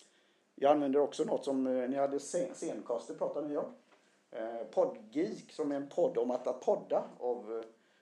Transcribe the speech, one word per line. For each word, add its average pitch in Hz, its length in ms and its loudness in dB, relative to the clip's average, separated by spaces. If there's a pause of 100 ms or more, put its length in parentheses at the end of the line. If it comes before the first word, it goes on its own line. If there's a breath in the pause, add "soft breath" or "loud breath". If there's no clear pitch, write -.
(540 soft breath)
Jag 139 180 6
använder 143 280 4
också 147 240 2
något - 200 0
som, 135 220 2
eh, 127 240 0
ni 139 60 -2
hade 139 220 2
scen-, 175 360 -2
Scencaster 120 600 -6
pratade 151 340 -4
ni 147 80 -2
om. 233 180 -4 (560 soft breath)
Eh, 117 400 -6
Poddgeek, 160 840 -2
som 147 200 -2
är 139 40 -2
en 143 120 -6
podd 135 300 2
om 123 120 2
att, 123 160 -2
att 123 140 -2
podda 202 440 2 (140)
av, 113 340 -2
eh, 113 120 -4 (380 soft breath)